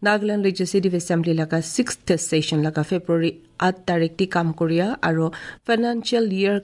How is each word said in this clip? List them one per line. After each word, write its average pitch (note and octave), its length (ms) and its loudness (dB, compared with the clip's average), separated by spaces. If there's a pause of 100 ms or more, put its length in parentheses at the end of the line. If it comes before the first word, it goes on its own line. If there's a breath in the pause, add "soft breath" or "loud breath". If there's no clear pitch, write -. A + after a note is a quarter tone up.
নাগালেণ্ড G#3 420 0
লেজিছলেটিভ F#3 540 0
এছেম্বলি E3+ 400 0
লগা D#3+ 180 -2 (140)
ছিক্সথ - 340 -2 (220)
ছেছন D#3 380 0
লগা D3+ 220 -2
ফেব্ৰুৱাৰী E3+ 420 0 (360)
আঠ F#3 80 0 (140)
তাৰিখ E3 300 2
দি F#3+ 60 0 (100)
কাম E3+ 120 0 (120)
কৰিয়া E3+ 280 2 (220)
আৰু D#3+ 140 2 (420 loud breath)
ফাইনেন্সিয়েল A#3 600 0 (140)
ইয়াৰ G3+ 240 2